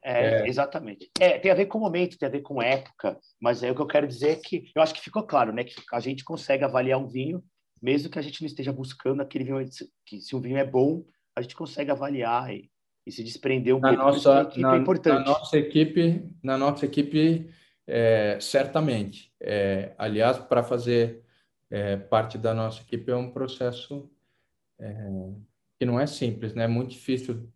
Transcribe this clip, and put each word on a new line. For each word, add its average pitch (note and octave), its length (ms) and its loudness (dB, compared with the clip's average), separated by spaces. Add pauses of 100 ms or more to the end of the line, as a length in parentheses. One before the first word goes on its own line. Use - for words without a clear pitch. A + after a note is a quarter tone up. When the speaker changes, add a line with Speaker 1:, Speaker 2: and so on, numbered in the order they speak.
Speaker 1:
É, A2+ 380 2
Speaker 2:
É. G#2+ 60 0
Speaker 1:
exatamente. B2+ 720 -4
É, F3+ 180 6
tem F#3+ 140 2
a F3+ 40 6
ver G3 120 2
com G#3 100 -6
o A3 40 0
momento, F3 360 -2
tem C#3 100 -4
a - 40 -2
ver C#3+ 100 -4
com C#3 200 -6
época, B2 580 -2 (200)
mas B2 240 0
aí B2+ 60 -2
o C3 60 0
que D3 60 -6
eu D3 60 -2
quero D3 200 2
dizer B2+ 220 0
é D#3+ 60 2
que D#3 280 -8 (120)
eu D#3+ 60 4
acho D#3 140 4
que - 60 -12
ficou - 220 -6
claro, A#2+ 300 2
né, A#2+ 100 -4
que - 120 -12 (160)
a A#2+ 80 -2
gente C3+ 240 -6
consegue C#3+ 400 -2
avaliar C3 360 0
um C3+ 80 -6
vinho, C#3 360 -6 (360)
mesmo C#3+ 300 0
que - 80 -10
a D#3 40 -6
gente D3 200 -10
não D#3 60 -8
esteja C#3 260 -6
buscando C3+ 480 -4
aquele C#3 220 -6
vinho, C3+ 200 -4 (420)
que G2+ 140 -16
se - 160 -12
um B2+ 60 -4
vinho B2+ 160 -4
é C#3 80 2
bom, C3+ 380 2 (320)
a B2 60 -6
gente B2 140 -10
consegue C#3+ 360 -6
avaliar C3 600 -2
e, - 180 -12 (360)
e - 60 -14
se A2+ 120 -12
desprender B2+ 520 0
um C3+ 40 0
Speaker 2:
Na C3 100 4
Speaker 1:
pouco. B2+ 140 4
Por C#3+ 140 4
isso - 60 -4
que C#3+ 60 8
a C3+ 40 10
Speaker 2:
nossa, C#3 140 6
Speaker 1:
equipe B2 140 -4
Speaker 2:
na, C3 140 6
Speaker 1:
é - 40 6
importante. E3 340 4
Speaker 2:
na C3+ 120 2
nossa D3+ 320 2
equipe, E3 720 2 (140)
na C3+ 140 0
nossa C#3+ 280 0
equipe, D#3 640 2 (380)
é, A2+ 520 4
certamente. C3+ 1000 0
É, G2 600 -2
aliás, A2 400 2
pra B2 240 2
fazer, A#2+ 580 0 (480)
é, G2+ 260 -2
parte A2 440 0
da A2+ 160 0
nossa A2 260 -4
equipe A#2+ 300 -6
é B2 40 0
um B2+ 140 -4
processo, C3 800 -8 (680)
é, G#2+ 140 -12 (840)
que B2+ 80 -2
não B2 140 0
é D3 80 0
simples, A2+ 480 -6
né? A#2 80 -2
É A2+ 40 2
muito A#2+ 220 0
difícil B2 680 -6